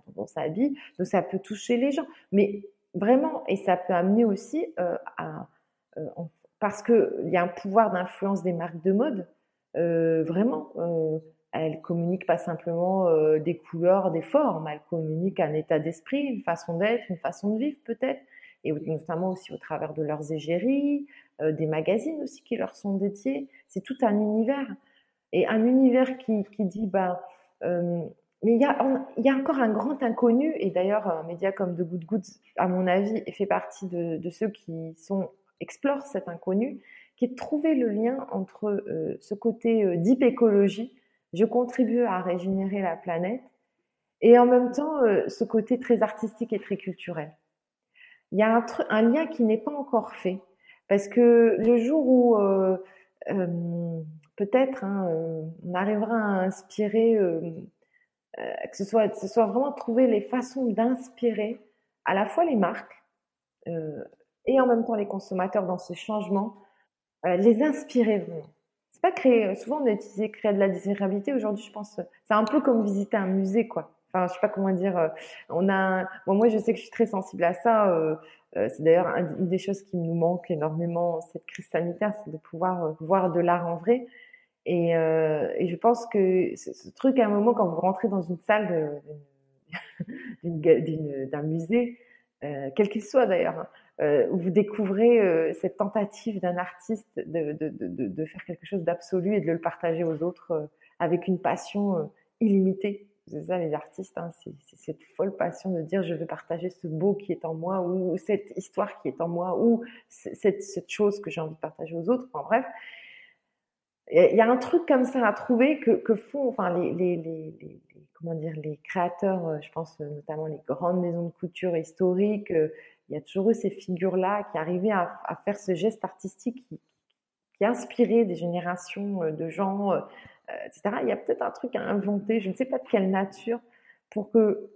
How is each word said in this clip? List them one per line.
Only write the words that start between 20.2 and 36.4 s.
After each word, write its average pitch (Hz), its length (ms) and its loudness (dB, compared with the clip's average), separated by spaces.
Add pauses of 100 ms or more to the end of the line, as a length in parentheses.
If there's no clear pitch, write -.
égéries, 254 760 0 (340)
euh, 156 120 2
des 156 120 -2
magazines 202 560 0
aussi - 220 -12
qui 226 140 -4
leur - 180 -6
sont 196 220 -4
dédiés. 226 500 -4 (200)
C'est 190 140 -10
tout 262 200 -10
un 208 180 2
univers. 220 480 0 (640)
Et - 160 2
un 220 180 2
univers 262 520 4
qui, 214 340 -2
qui 214 140 -2
dit, 202 200 -4
bah, 180 380 0 (400)
euh, 175 380 -2 (420)
mais 226 100 6
il 233 80 6
y 285 40 6
a, 277 200 2
on, 269 140 2 (160)
il 233 100 0
y 269 40 6
a 269 60 4
encore 269 240 0
un 226 120 2
grand 240 320 -2
inconnu, 247 540 2
et 196 120 -2
d'ailleurs, 202 380 0
un 165 160 -2
média 175 280 -4
comme 180 240 -4
The 175 60 -2
Good 170 240 -6
Goods, 208 340 -6 (180)
à 175 100 2
mon 180 200 0
avis, 202 440 2
fait 196 160 -4
partie 185 400 -4
de, 170 300 -4
de 175 120 -8
ceux 214 200 -4
qui 165 480 -12
sont, 196 320 -4 (320)
explorent 277 440 -4
cet - 220 -8
inconnu, 190 540 -2 (340)